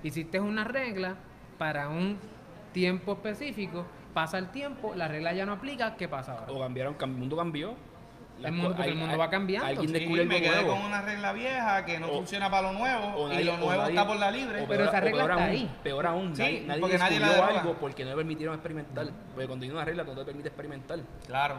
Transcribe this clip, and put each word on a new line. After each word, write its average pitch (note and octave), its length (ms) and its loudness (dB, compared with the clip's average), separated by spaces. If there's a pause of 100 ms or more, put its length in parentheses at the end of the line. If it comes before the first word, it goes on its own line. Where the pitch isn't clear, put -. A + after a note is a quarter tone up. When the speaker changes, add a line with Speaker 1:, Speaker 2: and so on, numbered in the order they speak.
Speaker 1:
hiciste D#3+ 380 -2
una G#3+ 240 0
regla A3+ 500 -2 (420)
para D3 320 -2
un F#3 300 0 (540)
tiempo F#3 400 2
específico, G3+ 720 -6 (280)
pasa D#3+ 240 0
el F#3 140 -4
tiempo, C4+ 440 -6
la E3+ 120 0
regla D#3 260 -2
ya F#3+ 120 0
no G3+ 80 -2
aplica, A#3 420 -4
¿qué F3 140 -4
pasa C3+ 240 -6
ahora? A2+ 180 -8
Speaker 2:
O C3+ 80 -4
cambiaron, C3 360 -2
cam-, C3+ 160 -4
el B2+ 60 -4
mundo C3 200 -2
cambió. E3+ 360 -2 (640)
Speaker 1:
El B2 60 -12
Speaker 2:
Las D#3 100 -2
Speaker 1:
mundo, F3 160 2
Speaker 2:
co-, F3+ 60 0
Speaker 1:
porque F3 140 0
el E3 40 0
Speaker 2:
al-, D#3+ 60 -2
Speaker 1:
mundo D#3+ 140 0
Speaker 2:
al-, D#3+ 80 2
Speaker 1:
va D#3+ 80 4
cambiando. F#3+ 380 2
Speaker 2:
alguien C#3 200 0
Speaker 3:
Sí, D#3+ 60 0
Speaker 2:
descubrió E3 300 4
algo F3 100 4
Speaker 3:
me F3+ 80 6
quedé E3 220 6
Speaker 2:
nuevo. E3 120 4
Speaker 3:
con G3+ 100 0
una G#3 160 0
regla G3+ 300 -2
vieja A3+ 540 0
que E3 140 -2
no E3 80 -2
Speaker 2:
O, F3+ 100 0
Speaker 3:
funciona G3 320 -2
para F#3+ 220 4
lo F#3+ 60 -2
nuevo, A3 380 0
Speaker 2:
o D3 120 0
Speaker 3:
y C#3+ 40 -2
Speaker 2:
nadie, F3 140 2
Speaker 3:
lo E3+ 80 4
Speaker 2:
o E3+ 40 0
Speaker 3:
nuevo F3+ 260 4
Speaker 2:
nadie, D3+ 100 2
Speaker 3:
está G3+ 140 6
por G#3+ 100 2
la G3+ 140 4
libre. A3+ 320 -2
Speaker 2:
o G#3+ 40 -4
Speaker 1:
Pero - 0 -
Speaker 2:
peor, G3+ 220 4
Speaker 1:
esa G#3 80 4
Speaker 2:
o F#3 40 4
Speaker 1:
regla - 240 4
Speaker 2:
peor E3 60 4
Speaker 1:
está F3 120 4
Speaker 2:
aún, E3 80 4
Speaker 1:
ahí. A3 320 0
Speaker 2:
peor C#3+ 240 0
aún, E3+ 280 0
Speaker 3:
Sí, C3+ 60 0
Speaker 2:
nadie, - 260 2
nadie D3 140 0
Speaker 3:
porque F#3 160 4
nadie F3+ 220 6
la G#3 80 4
Speaker 2:
descubrió F#3 260 8
Speaker 3:
deroga. F#3+ 160 4
Speaker 2:
algo D#3+ 100 -2
porque C3+ 260 -4
no C3 100 -4
permitieron D#3 400 -2
experimentar. D#3 520 -6 (260)
Porque C3 140 -4
cuando C3 160 -6
hay C3 80 -6
una D#3 140 -4
regla, E3 180 -2
tú C#3 80 -6
no C3 80 -8
te C3+ 60 -6
permites C#3+ 260 -8
experimentar. D3 480 -8 (280)
Speaker 3:
Claro. C#3 320 2